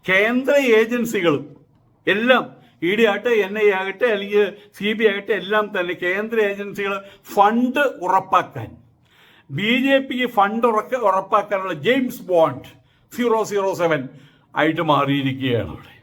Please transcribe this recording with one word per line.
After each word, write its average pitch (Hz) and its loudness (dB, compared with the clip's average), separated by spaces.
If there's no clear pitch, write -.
കേന്ദ്ര 240 0
ഏജൻസികൾ 220 0
എല്ലാം, 233 2
ഇ 185 0
ഡി 226 4
ആകട്ടെ, 208 -2
എൻ 196 -8
ഐ - 2
എ - 2
ആകട്ടെ, 190 -2
അല്ലെങ്കിൽ 202 0
സി 202 -4
ബി 226 2
ഐ - 2
ആകട്ടെ, 202 -4
എല്ലാം 208 0
തന്നെ 180 -4
കേന്ദ്ര 214 -2
ഏജൻസികൾ 196 -6
ഫണ്ട് 240 2
ഉറപ്പാക്കാൻ, 180 0
ബി 214 0
ജെ 277 4
പിക്ക് 247 -4
ഫണ്ട് 220 2
ഉറക്ക-, 220 -2
ഉറപ്പാക്കാനുള്ള 196 0
ജെയിംസ് 240 0
ബോണ്ട് 160 2
സീറോ 226 0
സീറോ 196 -2
സെവൻ 156 0
ആയിട്ട് 160 0
മാറിയിരിക്കുകയാണ് 135 0
അവിടെ. - -20